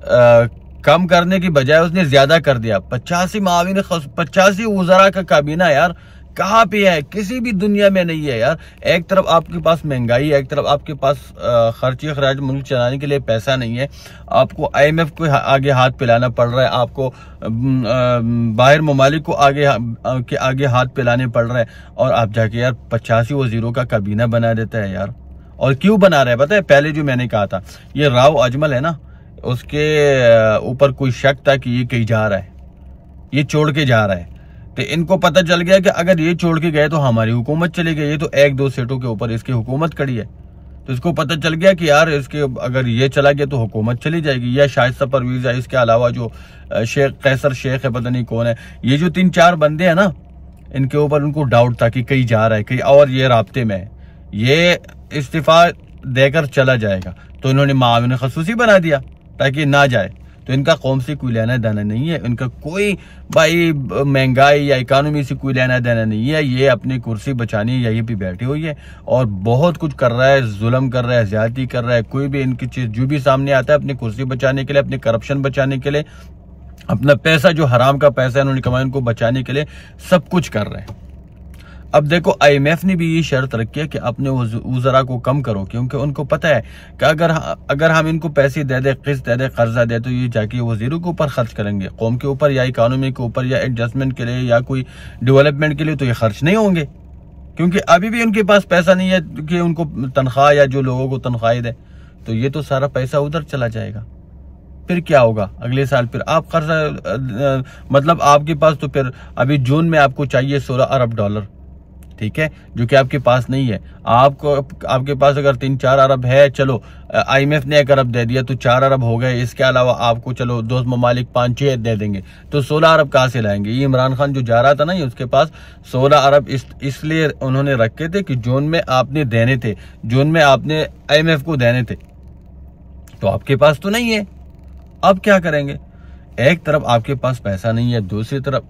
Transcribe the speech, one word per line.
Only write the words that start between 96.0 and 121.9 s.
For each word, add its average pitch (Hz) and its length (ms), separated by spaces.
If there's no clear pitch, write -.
ये 120 80
खर्च 113 300
नहीं 180 120
होंगे, 185 320
क्योंकि 175 220
अभी 180 300
भी 233 140
उनके 220 200
पास 202 200
पैसा 180 300
नहीं 185 160
है 185 120
कि 160 380
उनको 170 260
तनख्वाह 135 640
या 143 140
जो 139 160
लोगों 131 280
को 131 80
तनख्वाह 117 360
दे, 117 180
तो 113 80
ये 120 160
तो 147 120
सारा 135 260
पैसा 135 320
उधर 147 240
चला 131 240
जाएगा। 107 380
फिर 175 140
क्या 156 180
होगा 107 320
अगले 131 240
साल? 127 220
फिर 123 200
आप 160 280
कर्जा, 160 300
अ, 131 320
अ, 131 40
मतलब, 143 300
आपके 147 320
पास 151 240
तो 151 100
फिर 135 240
अभी 135 200
जून 143 320
में 160 100
आपको 139 260
चाहिए 139 340
सोलह 127 240
अरब 123 300
डॉलर, 104 340
ठीक 107 200
है, 156 120
जो 120 80
कि 127 100
आपके 135 240
पास 123 300
नहीं 131 180
है। 113 120
आपको, 139 500
आपके 131 260
पास 139 240
अगर 139 180
तीन 131 220
चार 131 220
अरब 131 260
है, 139 240
चलो, 135 340
अ, - 160
आईएमएफ़ 139 380
ने 147 140
एक 139 120
अरब 135 160
दे 120 180
दिया, 127 160
तो 123 120
चार 123 300
अरब 135 200
हो 117 140
गए, 123 240
इसके 123 220
अलावा 127 300
आपको, 117 400
चलो, 120 280
दोस्त 123 260
ममालिक 120 480
पाँच 123 240
छः 139 160
दे 113 200